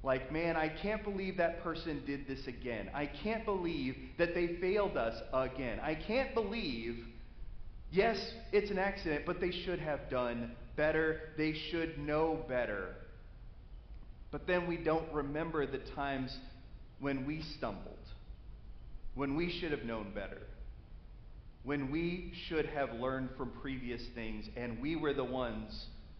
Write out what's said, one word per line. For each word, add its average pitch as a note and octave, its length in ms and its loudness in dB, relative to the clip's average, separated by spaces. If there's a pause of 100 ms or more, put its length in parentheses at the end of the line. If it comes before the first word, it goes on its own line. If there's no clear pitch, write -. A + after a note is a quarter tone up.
Like, C3 280 4
Man, E3 240 4
I D#3 140 6
can't G#3 340 0
believe F#3+ 340 0
that E3+ 260 4
person D#3+ 420 -2
did C3+ 220 -2
this C3+ 200 -4
again. A2+ 460 -2
I D3 120 0
can't A3 400 -2
believe E3 500 0 (220)
that E3+ 160 4
they E3+ 240 4
failed F#3 400 4
us A2+ 240 2 (120)
again. B2+ 460 2
I D3+ 160 0
can't A#3+ 380 2
believe D3+ 720 0 (880)
yes, G#3 260 6 (340)
it's G3+ 180 6
an F#3+ 100 2
accident, F3+ 460 2
but F3 140 0
they F3+ 120 2
should F3+ 280 0
have D3 300 0
done A#2+ 420 2 (240)
better. D#3 460 6 (160)
They D#3 160 4 (180)
should D#3+ 260 0
know D#3 500 4
better. G#2 480 0 (1300)
But D3 160 -6
then F3 220 4
we E3+ 100 2
don't D#3+ 360 4
remember D3+ 520 2
the C3 140 -2 (160)
times C#3 400 0 (640)
when C3+ 260 0
we D#3 180 -2 (140)
stumbled, G2+ 380 -4 (1200)
when C#3 200 2
we E3+ 240 2
should E3+ 120 0
have C3+ 120 0
known A2 300 -2
better, F#2+ 280 -4 (1200)
when C#3 280 0
we E3+ 420 0 (140)
should D#3+ 180 2
have C#3 280 0
learned B2+ 440 0
from A#2+ 140 -2 (100)
previous B2 400 -2 (140)
things, A2 300 -4 (120)
and A#2 240 -2
we D#3 140 2
were D3 180 4
the C3+ 100 2
ones A#2+ 640 -2 (320)